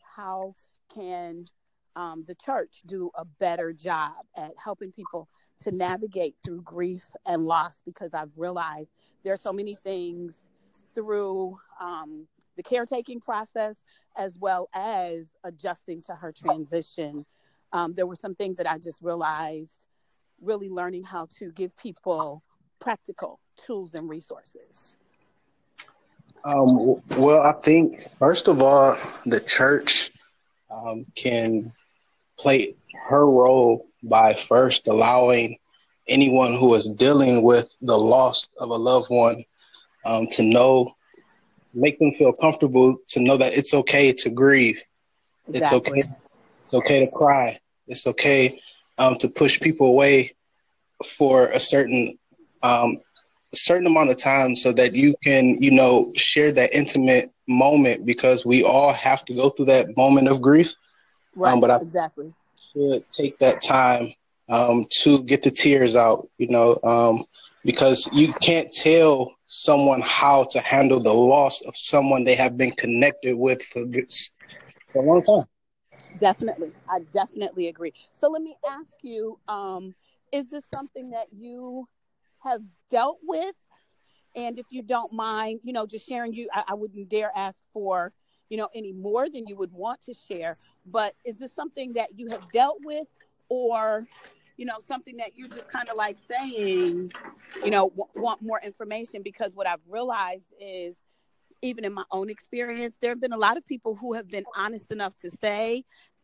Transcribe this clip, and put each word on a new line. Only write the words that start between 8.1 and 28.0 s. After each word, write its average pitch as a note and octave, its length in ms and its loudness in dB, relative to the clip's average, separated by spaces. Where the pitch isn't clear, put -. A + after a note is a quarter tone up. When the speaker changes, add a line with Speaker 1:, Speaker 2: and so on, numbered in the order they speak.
Speaker 1:
I've D#3 220 -14
realized D#3+ 540 -12
there G3 80 -6
are G3 60 -8
so G3+ 140 -10
many G3+ 220 -12
things F3 600 -14
through, G3 640 -8
um, D#3+ 460 -16
the - 60 -18
caretaking A#3+ 580 -8
process, G#3+ 560 -10
as F#3+ 220 -12
well F#3 360 -6
as F#3 500 -10
adjusting E3+ 600 -14
to F3+ 120 -18
her D#3+ 180 -16
transition. D#3 920 -10
Um, F3 220 -8
there F3+ 120 -6
were F3+ 100 -14
some G3 180 -16
things F#3+ 240 -10
that E3+ 120 -6
I D#3+ 80 -8
just E3 220 -18
realized, D#3+ 840 -10
really G3+ 260 -8
learning F3+ 360 -10
how F3 240 -16
to F#3 140 -18
give F3+ 260 -12
people D#3 640 -10
practical - 600 -12
tools F#3+ 380 -14
and E3 140 -12
resources. - 920 -20
Speaker 2:
Um, C#3 240 2
w-, B2+ 320 4
well, D3 240 6
I D3 120 4
think, D#3 640 2